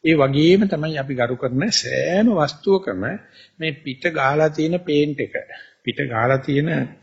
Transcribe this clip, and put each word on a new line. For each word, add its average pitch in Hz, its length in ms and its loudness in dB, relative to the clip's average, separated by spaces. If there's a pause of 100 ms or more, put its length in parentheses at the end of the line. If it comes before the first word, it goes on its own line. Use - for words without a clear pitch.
ඒ 160 120 2
වගේම 151 480 4
තමයි 160 340 -2
අපි 135 180 -6
ගරු 123 220 0
කරන 131 340 -2
සෑම 185 580 0
වස්තුවකම 160 760 0 (520)
මේ 160 200 -4
පිට - 340 -12
ගාලා 151 400 2
තියෙන 160 300 -2
පේන්ට් 147 400 0
එක, 110 160 -6 (440)
පිට - 240 -6
ගාලා 123 360 0
තියෙන 143 300 -2 (340)